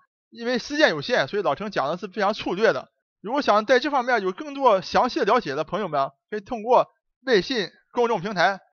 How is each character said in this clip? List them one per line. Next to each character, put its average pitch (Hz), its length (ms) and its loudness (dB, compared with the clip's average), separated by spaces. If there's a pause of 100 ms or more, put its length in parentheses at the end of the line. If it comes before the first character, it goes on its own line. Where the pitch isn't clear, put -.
(300)
因 226 160 -12
为 247 120 -2
时 - 180 -8
间 277 140 4
有 151 120 -4
限， 175 260 0
所 202 100 -6
以 208 40 -2
老 151 120 0
陈 202 160 -8
讲 139 180 -2
的 165 80 -4
是 196 120 -12
非 202 140 -6
常 196 100 2
粗 214 220 -6
略 196 180 4
的。 127 180 -6 (300)
如 208 120 -8
果 277 100 0
想 214 240 2
在 262 120 6
这 285 120 0
方 269 140 0
面 240 180 0
有 190 100 -2
更 294 220 -12
多 254 260 4
详 196 280 0
细 285 100 -6
的 269 60 0
了 226 160 2
解 139 140 -6
的 151 100 -4
朋 170 160 -6
友 202 80 -4
们 147 120 -2
啊， 139 120 -2 (180)
可 208 60 -8
以 214 40 -6
通 214 220 -10
过 226 260 4 (360)
微 233 180 4
信 208 280 -4 (220)
公 240 160 0
众 226 120 -2
平 202 140 -8
台 185 260 2 (120)